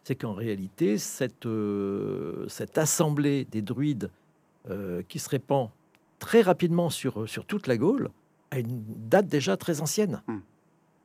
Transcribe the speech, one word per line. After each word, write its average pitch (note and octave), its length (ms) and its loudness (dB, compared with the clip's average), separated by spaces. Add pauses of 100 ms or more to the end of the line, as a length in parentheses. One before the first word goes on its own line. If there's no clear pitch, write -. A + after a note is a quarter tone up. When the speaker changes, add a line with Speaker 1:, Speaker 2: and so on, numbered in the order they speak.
Speaker 1:
c'est C3 120 -4
qu'en A2+ 180 -6
réalité, A2 680 -2
cette, - 480 -6
euh, G2+ 1000 -2
cette - 300 -6
assemblée D3 720 2
des A2 140 -4
druides, A#2+ 480 -2 (580)
euh, F#2 380 -6
qui - 100 -12
se - 120 -8
répand C3+ 400 0 (500)
très - 220 6
rapidement F3 500 4
sur, A2 360 -4
sur - 180 -10
toute G#3 200 -6
la B2 120 2
Gaule, F3+ 320 2 (420)
a C3+ 80 -4
une A#2 240 -6 (260)
date F#3+ 160 8
déjà D#3 320 2
très D#3 240 -2
ancienne, D#3+ 460 0
Speaker 2:
Hmm. G#2+ 140 -6 (640)